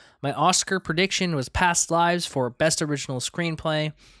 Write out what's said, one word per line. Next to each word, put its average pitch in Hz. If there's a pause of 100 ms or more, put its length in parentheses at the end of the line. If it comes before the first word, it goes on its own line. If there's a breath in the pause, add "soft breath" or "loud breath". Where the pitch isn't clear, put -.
(220 loud breath)
My 139
Oscar 180
prediction 175
was 131
Past 175
Lives 170
for 127
Best 156
Original 139
Screenplay. 156 (280 soft breath)